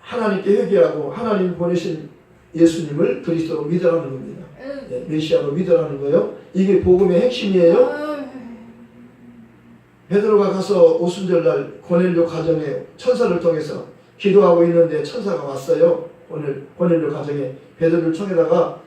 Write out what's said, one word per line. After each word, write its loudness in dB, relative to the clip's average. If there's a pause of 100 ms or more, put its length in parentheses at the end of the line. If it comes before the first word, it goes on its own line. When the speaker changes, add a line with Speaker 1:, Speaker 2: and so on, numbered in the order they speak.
Speaker 1:
하나님께 -4
회개하고 2
하나님 -2
보내신 -4 (460)
예수님을 0
그리스도로 -4
믿으라는 0
겁니다. -12 (160)
Speaker 2:
음. -14
Speaker 1:
예, -8
메시아로 -2
믿으라는 0
거예요. -2 (200)
이게 2
복음의 4
핵심이에요. 2
Speaker 2:
음. -2 (1800)
Speaker 1:
베드로가 2
가서 4
오순절날 -2
고넬료 2
가정에 -2 (320)
천사를 0
통해서 -2 (320)
기도하고 6
있는데 2
천사가 -6
왔어요. 0 (220)
고넬-, -8 (140)
고넬료 0
가정에 -6 (260)
베드로를 0
청에다가 0